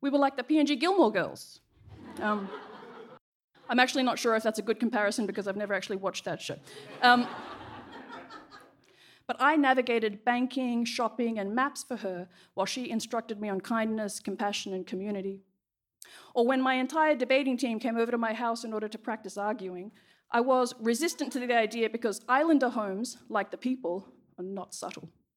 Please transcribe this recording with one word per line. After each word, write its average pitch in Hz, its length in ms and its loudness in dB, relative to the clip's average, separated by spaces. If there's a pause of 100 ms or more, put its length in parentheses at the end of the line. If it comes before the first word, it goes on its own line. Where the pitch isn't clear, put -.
We 277 80 2
were 277 160 6
like 269 120 0
the 254 60 -6
P 311 140 4
N 294 80 6
G 285 100 2
Gilmore 330 360 4
Girls. - 480 -4 (600)
Um, 202 300 -2 (1200)
I'm 240 100 4
actually 254 300 4
not - 80 -2
sure 233 160 2
if 220 80 2
that's 220 240 -2
a - 40 -6
good 226 100 0
comparison 208 480 0
because 202 200 -4
I've 196 160 -4
never 202 120 -2
actually 190 220 -4
watched 190 280 -4
that 165 160 -6
show. - 160 -8 (460)
Um, 247 240 8 (2000)
but 240 120 -6
I 285 160 6
navigated 247 680 2
banking, 247 580 0
shopping, 226 560 -2
and 202 160 -2
maps 269 280 0
for - 140 -8
her 185 300 -6 (260)
while 185 120 -2
she 247 240 -6
instructed 226 500 -4
me 214 80 -4
on 190 140 -2
kindness, 220 580 -2
compassion, 202 540 -4
and 185 120 -6
community. 196 540 -6 (920)
Or 240 120 4
when 262 160 4
my 262 120 4
entire 302 420 4
debating 254 400 2
team 233 240 -2
came 233 160 -2
over 233 160 2
to 240 60 0
my 226 160 0
house 233 320 -2
in 220 80 -8
order 214 160 -4
to 220 80 -12
practice 214 400 -8
arguing, 202 560 -6 (380)
I 240 100 4
was 254 400 4
resistant 247 500 0
to 277 80 -2
the 240 160 0
idea 226 340 2
because 220 380 -2
Islander 277 400 6
homes, 214 520 -4 (100)
like 208 220 -2
the - 60 -10
people, 196 520 -4 (280)
are 175 60 -8
not 190 300 -10
subtle. - 340 -10 (300)